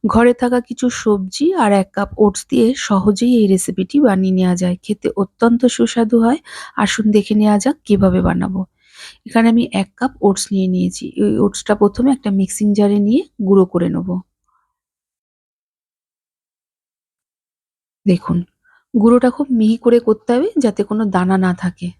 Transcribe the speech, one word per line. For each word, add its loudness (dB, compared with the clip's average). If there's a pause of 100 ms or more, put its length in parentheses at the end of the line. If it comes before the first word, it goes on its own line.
ঘরে 2
থাকা -2
কিছু -8
সবজি -4
আর 0
এক 0
কাপ -6
ওটস 0
দিয়ে 2
সহজেই 0
এই 4
রেসিপিটি -2
বানিয়ে 2
নেওয়া 2
যায়। -4
খেতে -6
অত্যন্ত 0
সুস্বাদু 0
হয়। 2 (360)
আসুন -2
দেখে 0
নেওয়া 4
যাক 0 (100)
কিভাবে 2
বানাবো। -2 (640)
এখানে 2
আমি 2 (100)
এক -4
কাপ -4 (100)
ওটস 0
নিয়ে 0
নিয়েছি। -4 (120)
এই 0
ওটসটা -2
প্রথমে 0
একটা -4
মিক্সিং -2
জারে 2
নিয়ে 0 (200)
গুঁড়ো 4
করে -4
নেব। -6 (4000)
দেখুন, 0 (560)
গুঁড়োটা 4
খুব -6
মিহি 2
করে 2
করতে -2
হবে 0
যাতে 0
কোনো -4
দানা 0
না 0
থাকে। -8 (100)